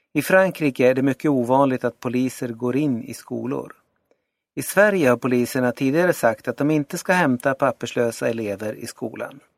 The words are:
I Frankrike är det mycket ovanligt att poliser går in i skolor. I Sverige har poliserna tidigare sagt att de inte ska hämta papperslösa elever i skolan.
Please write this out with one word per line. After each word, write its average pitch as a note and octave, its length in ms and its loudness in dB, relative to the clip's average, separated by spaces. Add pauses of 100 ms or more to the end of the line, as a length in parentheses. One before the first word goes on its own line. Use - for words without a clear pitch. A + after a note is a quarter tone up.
(140)
I D3+ 80 -2
Frankrike D#3 680 2
är C3 40 4
det C3 80 -2
mycket C#3 300 0
ovanligt C3 520 2
att A#2+ 160 -4
poliser B2 480 -4
går A#2+ 280 -4
in C3+ 280 0
i A#2 100 -12
skolor. B2 600 -10 (800)
I C#3+ 80 -6
Sverige F#3+ 460 4
har A#2+ 80 4
poliserna B2 540 0
tidigare D3+ 420 2
sagt - 340 0
att - 100 -4
de C#3+ 140 0
inte D#3 260 -2
ska - 160 -2
hämta C#3 400 2
papperslösa B2 760 -2
elever G#2+ 440 -6
i - 140 -12
skolan. - 520 -12 (180)